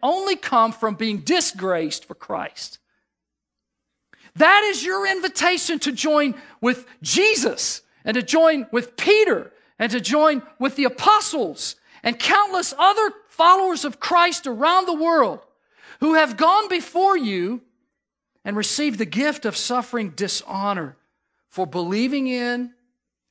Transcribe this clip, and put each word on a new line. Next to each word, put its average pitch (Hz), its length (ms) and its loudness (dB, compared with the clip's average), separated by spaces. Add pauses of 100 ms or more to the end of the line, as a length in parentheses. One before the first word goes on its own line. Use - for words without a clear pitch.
only 381 320 0
come 226 340 2
from 220 240 -4
being 214 240 -4
disgraced 170 840 -2
for - 100 -18
Christ. - 640 -10 (1600)
That 370 260 6
is 392 220 -2
your 381 200 -4
invitation 359 760 -2
to 294 100 -2
join 294 500 0 (200)
with 247 260 -2 (160)
Jesus 320 800 0 (220)
and 220 100 -4
to 240 80 -2
join 311 480 2
with 240 260 -4
Peter 403 560 2 (280)
and 220 100 0
to 240 100 -2
join 302 460 2 (140)
with 269 160 -2
the 285 80 0
apostles 254 920 0 (300)
and 240 160 -2
countless 392 580 2
other 403 340 4 (160)
followers 359 560 2
of 277 140 -6
Christ 349 480 0
around 320 400 0
the 349 80 -2
world 302 500 0 (540)
who 311 160 2
have 294 220 2
gone 381 320 2
before 370 480 0
you 214 460 -4 (840)
and 208 120 -6
received 226 420 -2
the 214 80 -2
gift 285 380 -4
of 214 120 -4
suffering 240 540 -4
dishonor 190 840 -6 (520)
for 185 180 -4
believing 220 640 -2
in 247 460 -4 (560)